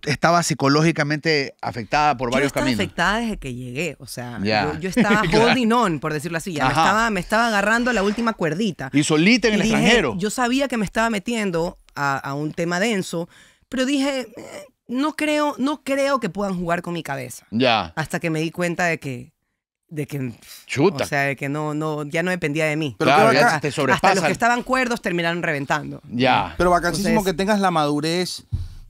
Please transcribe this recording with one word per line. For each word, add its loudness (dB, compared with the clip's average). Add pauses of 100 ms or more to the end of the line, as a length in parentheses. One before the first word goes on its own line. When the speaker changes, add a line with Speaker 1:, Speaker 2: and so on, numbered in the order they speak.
Speaker 1:
estabas 2 (400)
psicológicamente 0
afectada 0
por -2
Speaker 2:
Yo 0
Speaker 1:
varios 2
Speaker 2:
estaba -2
Speaker 1:
caminos. 0
Speaker 2:
afectada -2
desde -4
que -10
llegué, -8
o -18
sea, -10
Speaker 1:
Ya. 0
Speaker 2:
yo, -10
yo -4
estaba 2
Speaker 1:
<laughs> 0
Claro. 6
Speaker 2:
holding 2
on, 2
por -4
decirlo -6
así, -8
ya -2
me 2
Speaker 1:
Ajá. 2
Speaker 2:
estaba, 2
me -2
estaba 0
agarrando 2
la 0
última 0
cuerdita. -2
Speaker 1:
Y 4
solita 4
en 2
Speaker 2:
Y 2
Speaker 1:
el 2
Speaker 2:
dije, 2
Speaker 1:
extranjero. 4
Speaker 2:
yo -2
sabía 0
que -4
me 0
estaba 0
metiendo -2 (160)
a, -2
a -8
un -4
tema -2
denso, -2 (400)
pero -2
dije, 0 (160)
"Eh, -16 (240)
no -2
creo, 0
no -2
creo 0
que -4
puedan -4
jugar -2
con -6
mi -6
cabeza". -10
Speaker 1:
Ya. 2
Speaker 2:
Hasta -4
que -2
me -2
di -2
cuenta -2
de -2
que, -12 (560)
de -8
que, -6 (340)
Speaker 1:
Chuta. 2
Speaker 2:
o -2
sea, 0
de -2
que -6
no, -4
no, -4
ya -4
no -2
dependía -2
de 0
mí. -4
Speaker 3:
Pero 4
Speaker 1:
Claro, 6
Speaker 3:
qué 4
Speaker 1:
ya 6
Speaker 3:
bacán. 2
Speaker 1:
te -2
Speaker 2:
Hasta -2
Speaker 1:
sobrepasa 4
Speaker 2:
los 0
que 2
Speaker 1:
el 2
Speaker 2:
estaban 0
cuerdos 0
terminaron -2
reventando. -4 (100)
Speaker 1:
Ya. 2
Speaker 3:
Pero 4
bacanísimo 2
Speaker 2:
Entonces 2
Speaker 3:
que -8
tengas 2
la 2
madurez 0 (460)